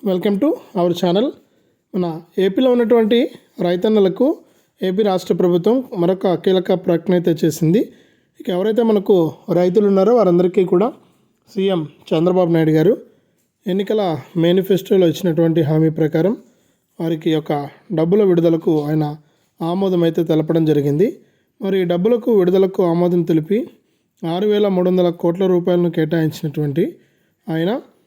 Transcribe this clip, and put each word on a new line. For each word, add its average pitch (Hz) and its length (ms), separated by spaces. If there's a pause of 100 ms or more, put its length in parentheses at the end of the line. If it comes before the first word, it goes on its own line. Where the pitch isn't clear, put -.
Welcome 185 340
to 285 60 (320)
our 175 180
channel. 185 260 (680)
మన 185 100 (400)
ఏపీలో 226 300
ఉన్నటువంటి 233 420 (500)
రైతన్నలకు 190 600 (640)
ఏపీ 190 200
రాష్ట్ర 185 320
ప్రభుత్వం 180 360 (240)
మరొక 185 320 (120)
కీలక 190 240 (160)
ప్రకటన 170 340
అయితే 170 220
చేసింది. 165 400 (600)
ఇక - 60 (100)
ఎవరైతే 214 340
మనకు 202 260 (420)
రైతులు 180 320
ఉన్నారో 196 280
వారందరికీ 180 540
కూడా 190 160 (680)
సీఎం 190 280 (280)
చంద్రబాబు 180 460
నాయుడు 156 200
గారు 160 160 (800)
ఎన్నికల 208 320 (400)
మేనిఫెస్టోలో 185 680
ఇచ్చినటువంటి 165 560
హామీ 156 280
ప్రకారం 160 380 (640)
వారికి 165 380
యొక్క 151 220 (420)
డబ్బుల 180 300
విడుదలకు 165 440 (160)
ఆయన 156 140 (680)
ఆమోదం 185 380
అయితే 165 200
తెలపడం 160 400
జరిగింది. 147 400 (540)
మరి 196 180
ఈ 175 120
డబ్బులకు 226 360 (120)
విడుదలకు 190 400 (100)
ఆమోదం 175 400
తెలిపి 160 280 (600)
ఆరు 180 320
వేల 208 120 (120)
మూడు 180 140
వందల 180 180 (140)
కోట్ల 175 200 (120)
రూపాయలను 175 420
కేటాయించినటువంటి 156 880 (680)
ఆయన 165 140 (360)